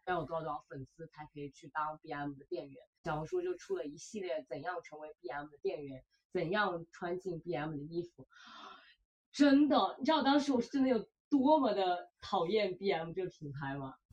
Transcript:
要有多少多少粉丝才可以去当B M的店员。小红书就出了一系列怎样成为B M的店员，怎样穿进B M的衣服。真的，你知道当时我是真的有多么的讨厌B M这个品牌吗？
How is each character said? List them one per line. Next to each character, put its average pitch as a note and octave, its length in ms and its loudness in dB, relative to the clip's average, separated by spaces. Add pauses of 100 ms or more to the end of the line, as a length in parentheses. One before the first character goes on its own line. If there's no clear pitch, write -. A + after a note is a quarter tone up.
要 F3+ 160 0
有 C3 40 -6
多 D#3+ 120 -6
少 D#3+ 40 -2
多 D#3 80 -6
少 D3+ 200 -6
粉 C#3 160 -10
丝 E3 220 -16
才 D3+ 260 -16
可 C#3+ 80 -12
以 C#3+ 80 -8
去 - 180 -20
当 D#3 300 -6
B D#3 160 -12
M C#3+ 220 -6
的 C3+ 100 -20
店 D#3+ 240 -10
员。 C3+ 120 -20 (220)
小 - 140 -4
红 D#4 80 -6
书 F4+ 160 -4
就 F4+ 160 -4
出 - 180 -6
了 F4 100 -6
一 - 120 -10
系 - 240 -10
列 D#3+ 260 -4
怎 C#3+ 140 -8
样 F3 220 -6
成 - 160 -16
为 D3+ 200 -14
B F3 80 -14
M D3 220 -8
的 D3+ 80 -20
店 E3+ 260 -4
员， C3+ 180 -10 (300)
怎 E3 180 -2
样 F#3 420 0
穿 F3+ 280 -4
进 E3 220 -6
B E3+ 120 -6
M D#3 180 -2
的 D3 60 -6
衣 E3 260 -6
服。 - 220 -16 (1080)
真 C#4+ 340 8
的， C4 320 4
你 C4 60 -2
知 D#4 60 4
道 D4 120 4
当 C#4+ 160 6
时 C#4 140 2
我 A#3 80 4
是 - 80 -4
真 C4+ 140 2
的 C4 60 4
有 A3+ 200 2 (200)
多 D4 300 6
么 A#3+ 140 2
的 F3+ 460 0
讨 F3 260 0
厌 G3+ 320 2
B G3 140 0
M E3 220 -2
这 F#3 100 -4
个 F3 60 -4
品 D3 220 -10
牌 C#3 240 -6
吗？ C3+ 200 -8 (180)